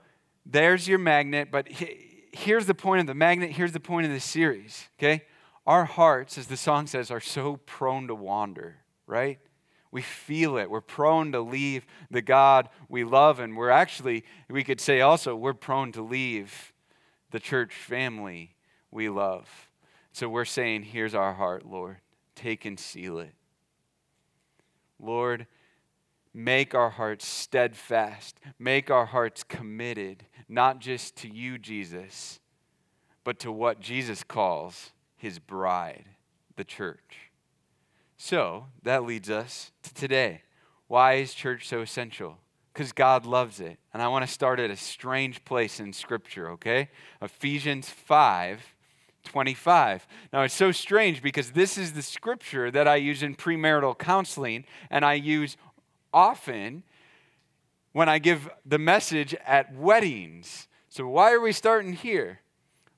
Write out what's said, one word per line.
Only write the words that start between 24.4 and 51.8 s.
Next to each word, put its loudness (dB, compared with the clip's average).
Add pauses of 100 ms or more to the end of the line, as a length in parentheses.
Lord, -6 (840)
make -2
our 2
hearts -8
steadfast. -4 (180)
Make 0
our 4
hearts -4
committed, -12 (220)
not 2
just -10
to -16
you, -12
Jesus, -12 (840)
but -6
to -10
what -2
Jesus -8
calls -6 (260)
his -14
bride, -6 (500)
the -10
church. -14 (840)
So -4 (140)
that 0
leads -8
us -6 (120)
to -20
today. -2 (440)
Why 6
is -4
church -6
so -6
essential? -12 (340)
'Cause -8
God 4
loves -2
it. -12 (160)
And -6
I 0
wanna -2
start -2
at -2
a -10
strange -6
place -2
in -12
Scripture, -10
okay? -2 (320)
Ephesians -6
five 2 (480)
twenty-five. 2 (260)
Now, 2
it's 0
so 4
strange 0
because -4
this 2
is -8